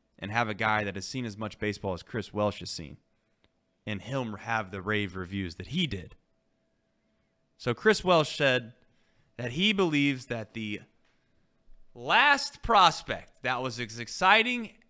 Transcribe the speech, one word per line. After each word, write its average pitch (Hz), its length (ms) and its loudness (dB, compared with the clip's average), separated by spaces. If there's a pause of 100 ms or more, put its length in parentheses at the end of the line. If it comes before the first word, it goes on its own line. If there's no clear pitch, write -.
(180)
and 104 120 -8
have 117 180 0
a 107 60 -4
guy 107 300 0
that 98 100 -6
has 95 100 -8
seen 127 220 -8
as 101 100 -10
much 107 220 -10
baseball 101 340 -2
as 85 100 -8
Chris - 300 -8
Welsh 104 280 -2
has 85 100 -12
seen 76 260 -12 (880)
and 104 160 -6
him 120 340 -6
have 110 360 -4
the 98 100 -8
rave 101 360 -2
reviews 92 400 -6
that - 100 -12
he 165 220 -2
did. 95 260 -10 (1400)
So 120 160 -2
Chris 214 300 2
Welsh 170 320 4
said 127 380 0 (640)
that 123 160 -8
he 190 200 2
believes 143 540 2
that 113 280 -8
the 107 260 -6 (1120)
last 226 680 2
prospect 165 800 4
that 123 180 -2
was 123 200 -6
as 113 180 -8
exciting 220 720 2 (200)